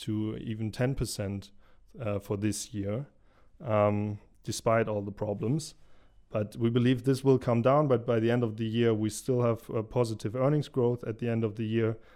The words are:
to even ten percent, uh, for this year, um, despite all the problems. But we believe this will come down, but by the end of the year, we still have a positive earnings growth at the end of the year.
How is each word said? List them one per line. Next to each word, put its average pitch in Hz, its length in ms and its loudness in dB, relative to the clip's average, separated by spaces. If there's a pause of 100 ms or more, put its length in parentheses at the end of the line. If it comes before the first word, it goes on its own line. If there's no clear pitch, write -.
to 107 380 -4
even 110 300 -6
ten 127 240 -2
percent, 101 560 -6 (500)
uh, 104 200 -4
for 104 160 -4
this 101 360 -4
year, 104 340 -6 (580)
um, 104 560 2 (240)
despite 113 420 0
all 104 160 -2
the 101 80 -8
problems. 107 640 -4 (540)
But 107 280 -4
we 117 120 2
believe 120 360 2
this 131 180 2
will 135 160 6
come 117 240 2
down, 143 240 4
but 117 180 2
by 117 140 2
the 113 140 4
end 123 100 2
of 110 140 -2
the 113 100 -4
year, 117 260 4
we 107 160 0
still 123 340 -2
have 117 280 0
a 113 120 -2
positive 113 520 -4
earnings 143 340 2
growth 120 360 0
at 113 160 -6
the 120 80 -4
end 117 160 0
of 104 100 -2
the 113 100 -4
year. 113 320 0 (200)